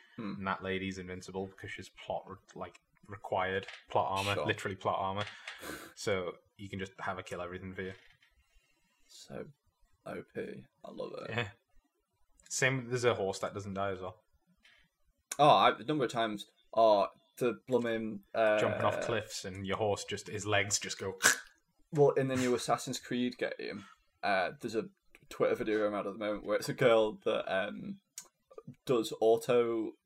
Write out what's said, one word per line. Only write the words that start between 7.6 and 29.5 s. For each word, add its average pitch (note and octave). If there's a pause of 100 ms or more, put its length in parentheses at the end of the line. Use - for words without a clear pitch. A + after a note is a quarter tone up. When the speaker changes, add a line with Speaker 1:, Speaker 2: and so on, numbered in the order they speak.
Speaker 2:
for G2
you. F#2+ (1120)
Speaker 1:
So - (600)
O - (140)
P. - (220)
I -
love - (100)
it. -
Speaker 2:
Yeah. A2 (1040)
Same, C3
there's B2
a A#2
horse G2
that F2
doesn't G2+
die G2
as F#2
well. F#2 (1200)
Speaker 1:
Oh, D3
I, A2+
a G#2+
number C#3+
of G#2
times, A2 (280)
oh, G#2+ (300)
the A#2
blooming, A2+ (120)
uh, G#2+
Speaker 2:
Jumping G#2
off -
cliffs -
and F#2+
your F#2+
horse G#2
just, -
his F#2+
legs G2+
just -
go F#2+ (380)
<laughs> -
Speaker 1:
Well, C#3+
in C3+
the C3
new B2+
Assassin's B2
Creed B2
game, - (380)
uh, F#2 (100)
there's A2+
a G#2 (440)
Twitter -
video G#2+
going G#2
around G2+
at G2
the A2
moment G#2
where G#2
it's -
a C#3
girl A2+
that, A2
um, G2+ (880)
does A#2
auto A2+ (140)